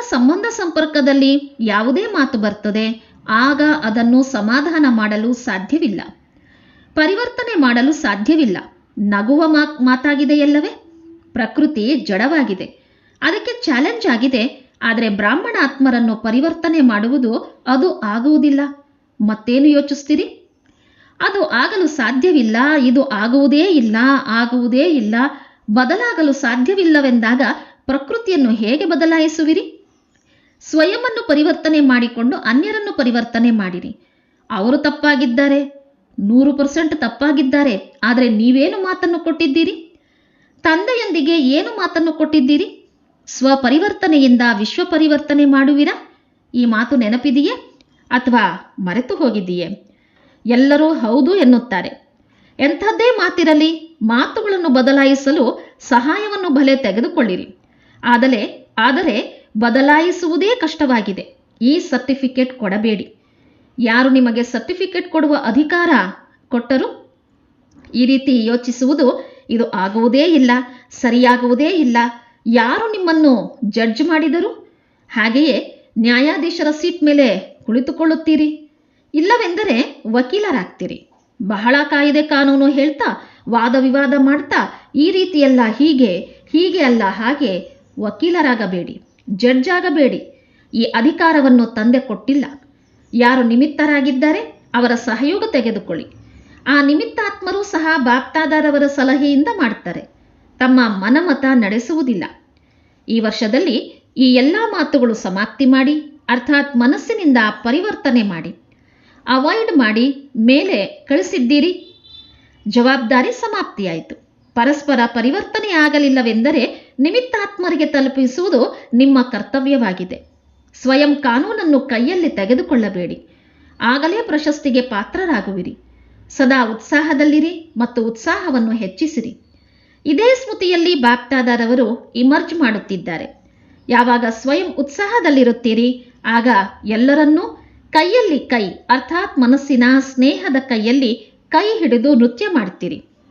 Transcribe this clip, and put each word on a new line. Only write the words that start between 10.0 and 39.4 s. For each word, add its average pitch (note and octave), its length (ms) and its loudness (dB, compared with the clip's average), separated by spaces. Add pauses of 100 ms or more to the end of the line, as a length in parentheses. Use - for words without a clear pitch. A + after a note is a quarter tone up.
ಪ್ರಕೃತಿ C4+ 640 -2
ಜಡವಾಗಿದೆ, G#3+ 680 -2 (560)
ಅದಕ್ಕೆ G#4+ 420 -4
ಚಾಲೆಂಜ್ F4+ 440 -2
ಆಗಿದೆ. B3+ 640 -2 (100)
ಆದರೆ A3+ 280 -2
ಬ್ರಾಹ್ಮಣ B3+ 540 -2
ಆತ್ಮರನ್ನು A#3+ 520 0
ಪರಿವರ್ತನೆ D#4+ 680 -2
ಮಾಡುವುದು, A#3 840 0
ಅದು C#4 320 0
ಆಗುವುದಿಲ್ಲ. C#4 600 2 (640)
ಮತ್ತೇನು A#3 460 2
ಯೋಚಿಸ್ತೀರಿ? C#4+ 560 2 (960)
ಅದು F#4+ 300 -2
ಆಗಲು E4+ 380 0
ಸಾಧ್ಯವಿಲ್ಲ, B3+ 680 0 (220)
ಇದು B3+ 300 2
ಆಗುವುದೇ B3+ 540 2
ಇಲ್ಲ, C4 320 2 (300)
ಆಗುವುದೇ A#3+ 580 0
ಇಲ್ಲ, A#3+ 320 0 (560)
ಬದಲಾಗಲು D#4+ 640 0
ಸಾಧ್ಯವಿಲ್ಲವೆಂದಾಗ B3+ 1080 2 (440)
ಪ್ರಕೃತಿಯನ್ನು C#4+ 680 -2
ಹೇಗೆ A#3 340 0
ಬದಲಾಯಿಸುವಿರಿ? D#4+ 920 0 (840)
ಸ್ವಯಂವನ್ನು A4 680 -2
ಪರಿವರ್ತನೆ D#4 520 2
ಮಾಡಿಕೊಂಡು B3 580 0
ಅನ್ಯರನ್ನು G4+ 600 -2
ಪರಿವರ್ತನೆ A#3 540 0
ಮಾಡಿರಿ. F#3 460 -4 (540)
ಅವರು A3+ 260 0
ತಪ್ಪಾಗಿದ್ದಾರೆ, C#4+ 840 0 (560)
ನೂರು B3 340 2
ಪರ್ಸೆಂಟ್ D4+ 480 -2
ತಪ್ಪಾಗಿದ್ದಾರೆ, C#4 1040 0
ಆದರೆ A#3+ 260 2
ನೀವೇನು C4+ 540 2
ಮಾತನ್ನು F4+ 360 -4
ಕೊಟ್ಟಿದ್ದೀರಿ? D#4+ 800 -2 (640)